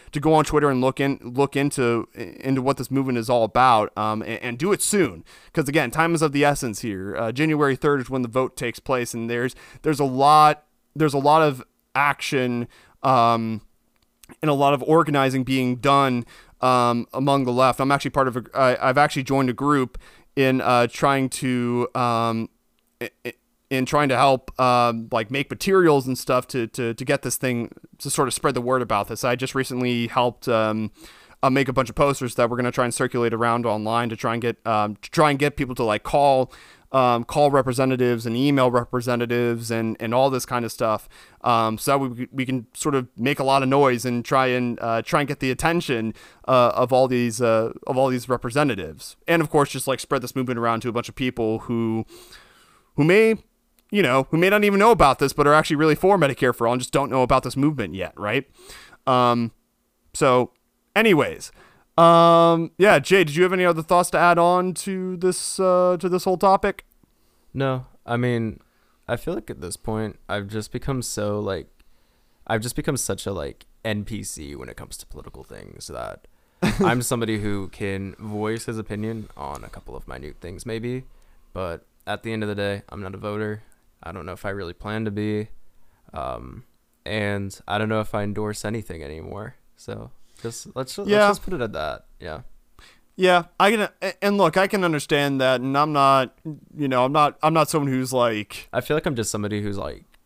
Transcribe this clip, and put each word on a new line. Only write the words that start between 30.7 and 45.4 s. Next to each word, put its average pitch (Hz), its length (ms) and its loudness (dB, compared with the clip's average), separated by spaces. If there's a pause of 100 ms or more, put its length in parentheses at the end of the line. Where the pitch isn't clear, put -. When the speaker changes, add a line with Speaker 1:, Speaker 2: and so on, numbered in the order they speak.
Speaker 1:
uh, 135 80 2
make 131 180 2
a 131 40 -2
bunch 127 160 -2
of - 60 -12
posters 139 400 0
that 120 160 2
we're 120 60 -4
gonna 123 160 -2
try 127 120 0
and 120 80 -2
circulate 123 400 -2
around 117 340 0
online 110 420 0
to 110 80 -8
try 117 180 -4
and 117 80 -6
get, 117 240 -4
um, 107 360 0
to - 80 -18
try 151 200 4
and 139 80 0
get 143 180 0
people 127 200 -4
to, 127 80 -2
like, 107 180 0
call, 139 500 2 (380)
um, 123 320 2
call 147 300 2
representatives 123 760 2
and 117 100 -2
email 131 360 4
representatives 120 1000 -2
and, 113 300 -2
and 113 120 -4
all 131 180 4
this 127 140 -2
kind 123 200 -4
of 110 80 -8
stuff. 110 360 -2 (340)
Um, 113 360 0
so - 140 -2
that 139 60 2
we, 123 340 -6
we 135 120 -4
can 123 300 -6
sort 143 220 -2
of 127 100 -2 (100)
make 131 220 -2
a 139 60 -2
lot 135 180 4
of 131 60 0
noise 131 360 4
and 120 200 -2
try 131 240 2
and, 123 340 -2
uh, 113 200 -2
try 156 180 0
and 139 80 -2
get 143 100 -10
the 131 140 -2